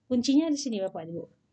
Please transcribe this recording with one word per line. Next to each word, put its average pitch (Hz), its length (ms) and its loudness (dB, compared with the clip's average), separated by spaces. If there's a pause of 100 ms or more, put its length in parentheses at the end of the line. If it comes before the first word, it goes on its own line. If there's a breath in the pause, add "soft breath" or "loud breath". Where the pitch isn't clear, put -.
(120)
kuncinya 277 400 4
di 285 80 0
sini 220 240 -4
Bapak 180 240 -6
Ibu. 165 160 -8 (300)